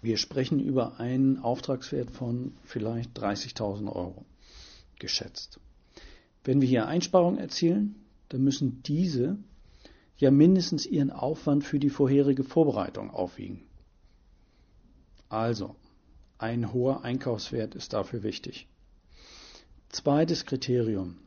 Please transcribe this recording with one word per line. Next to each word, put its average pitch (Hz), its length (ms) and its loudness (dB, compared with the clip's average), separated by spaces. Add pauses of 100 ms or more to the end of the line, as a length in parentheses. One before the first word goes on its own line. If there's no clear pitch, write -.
Wir 113 140 0
sprechen 135 460 -2
über 120 380 -2
einen 131 400 2
Auftragswert 127 720 -4
von 123 440 -6 (100)
vielleicht 117 520 -6
dreißigtausend 104 720 -6
Euro 90 340 -8 (760)
geschätzt. - 640 -10 (880)
Wenn 139 160 4
wir 127 80 4
hier 117 180 4
Einsparungen 170 500 2
erzielen, 208 580 0 (340)
dann 131 140 -2
müssen 135 400 0
diese 156 540 0 (800)
ja 135 160 6
mindestens 165 540 6
ihren 143 260 0
Aufwand 143 540 0
für 147 140 -2
die 143 100 4
vorherige 139 560 4
Vorbereitung 104 640 0
aufwiegen. 95 540 -8 (1600)
Also, 110 480 -2 (640)
ein 117 340 -4
hoher 127 320 0
Einkaufswert 123 720 -4
ist - 160 -14
dafür 104 320 -4
wichtig. - 440 -8 (1200)
Zweites 156 560 2
Kriterium. 110 800 -2